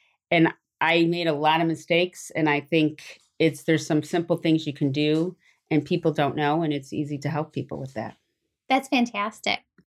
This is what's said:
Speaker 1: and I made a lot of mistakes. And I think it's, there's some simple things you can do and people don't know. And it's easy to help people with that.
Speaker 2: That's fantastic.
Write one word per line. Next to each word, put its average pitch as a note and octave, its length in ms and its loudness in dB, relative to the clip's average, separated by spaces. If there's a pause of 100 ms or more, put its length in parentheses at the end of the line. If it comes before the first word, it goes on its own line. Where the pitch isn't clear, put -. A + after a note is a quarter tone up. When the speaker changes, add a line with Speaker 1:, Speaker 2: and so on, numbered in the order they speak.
(320)
Speaker 1:
and E3 220 4 (260)
I E3+ 240 4
made E3+ 240 0
a D#3 60 2
lot D3+ 260 2
of E3 80 2
mistakes. E3+ 680 0
And D#3 120 2
I C#3+ 120 0
think D3+ 580 -2 (180)
it's, D#3+ 260 0
there's D#3 220 0
some D#3 160 0
simple E3+ 360 -2
things D#3+ 280 0
you D3+ 60 -6
can C3+ 220 -2
do D#3 420 0 (360)
and D3 140 2
people E3+ 260 0
don't D3 260 -2
know. D3+ 260 0
And D3 100 -2
it's C#3 200 -8
easy D3 260 -6
to C#3 100 -4
help D#3 240 -4
people C3+ 260 -8
with C3+ 160 -12
that. A2 200 -10 (540)
Speaker 2:
That's C4+ 180 0
fantastic. A3+ 720 -2 (320)